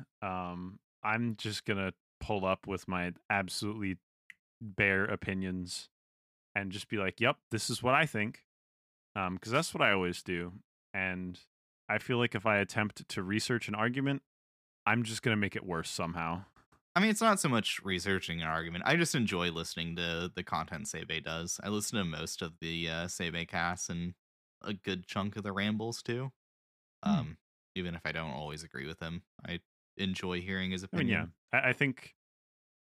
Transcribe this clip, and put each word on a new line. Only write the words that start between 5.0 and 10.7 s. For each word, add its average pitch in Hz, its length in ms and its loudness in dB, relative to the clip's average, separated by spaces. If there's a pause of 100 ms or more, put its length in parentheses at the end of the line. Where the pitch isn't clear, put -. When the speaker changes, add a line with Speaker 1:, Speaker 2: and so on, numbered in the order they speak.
Speaker 1:
opinions 95 840 -2 (640)
and 98 180 -2
just 104 180 -8
be 110 80 -2
like, 95 220 0
"Yep, 117 180 4 (120)
this 113 220 -2
is 113 100 -4
what 127 140 6
I 156 100 6
think," 110 400 -2 (680)
um, 92 240 -2
'cause 110 120 -8
that's 151 220 2
what 170 80 0
I 120 120 8
always 90 280 2
do. 87 400 -4 (320)